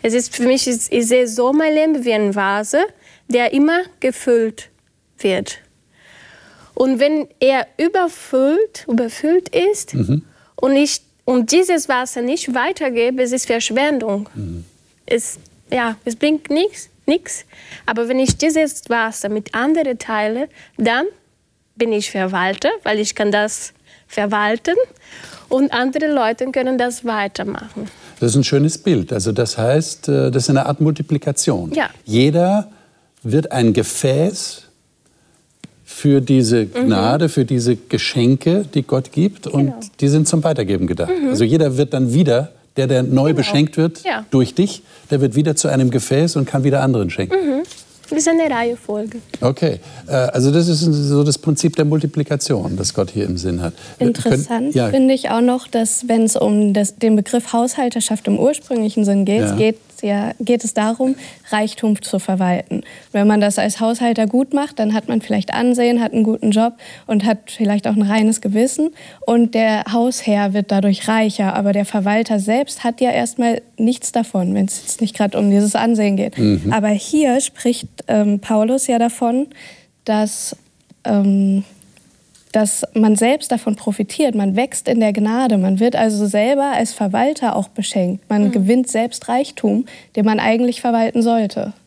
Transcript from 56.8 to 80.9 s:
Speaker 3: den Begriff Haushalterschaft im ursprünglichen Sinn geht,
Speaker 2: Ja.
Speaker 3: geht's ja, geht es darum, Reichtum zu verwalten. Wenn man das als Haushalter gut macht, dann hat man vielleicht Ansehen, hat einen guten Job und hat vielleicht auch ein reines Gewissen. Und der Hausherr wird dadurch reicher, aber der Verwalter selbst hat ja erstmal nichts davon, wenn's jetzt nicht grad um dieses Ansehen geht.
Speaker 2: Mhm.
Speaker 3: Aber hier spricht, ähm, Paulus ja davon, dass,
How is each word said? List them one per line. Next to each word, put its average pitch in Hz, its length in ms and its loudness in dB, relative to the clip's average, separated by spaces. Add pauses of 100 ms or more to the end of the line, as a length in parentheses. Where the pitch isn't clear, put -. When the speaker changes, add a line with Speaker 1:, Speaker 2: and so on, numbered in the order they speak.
Speaker 3:
den 220 200 4
Begriff 233 340 -2
Haushalterschaft 240 760 -2
im 202 120 0
ursprünglichen 233 640 0
Sinn 196 220 2
geht, 208 160 2
Speaker 2:
Ja. 202 140 0
Speaker 3:
geht's 220 240 0 (240)
ja, 202 360 -2
geht 240 240 0
es 220 120 -6
darum, 233 400 0 (340)
Reichtum 214 540 0
zu - 160 -2
verwalten. 185 640 -2 (300)
Wenn 202 120 2
man 214 160 4
das 208 160 0
als 214 220 -2
Haushalter 226 480 0
gut 254 260 0
macht, 285 240 -2
dann 214 160 0
hat 220 140 -2
man 226 140 0
vielleicht 208 300 -4
Ansehen, 240 520 2
hat 220 100 -4
einen 233 100 2
guten 220 280 0
Job 226 220 2 (340)
und 202 180 0
hat 220 220 2
vielleicht 208 400 -2
auch 214 80 0
ein 214 80 2
reines 214 360 2
Gewissen. 254 520 0 (340)
Und 233 300 2
der 220 360 0
Hausherr 214 600 0
wird 202 180 -2
dadurch 196 360 2
reicher, 214 480 0
aber 202 180 0
der 202 120 0
Verwalter 214 540 0
selbst 220 440 -2
hat 233 180 -2
ja 247 80 2
erstmal 233 540 -2 (160)
nichts 233 320 0
davon, 190 420 -2
wenn's 196 300 -2
jetzt - 180 -6
nicht 220 140 -2
grad 202 200 0
um 202 140 2
dieses 202 260 4
Ansehen 214 400 2
geht. 196 220 -2
Speaker 2:
Mhm. 101 340 2
Speaker 3:
Aber 214 180 2
hier 262 520 2
spricht, - 460 -2 (200)
ähm, 208 320 2
Paulus 220 460 0
ja 240 140 0
davon, 240 480 0 (580)
dass, 214 500 -2 (500)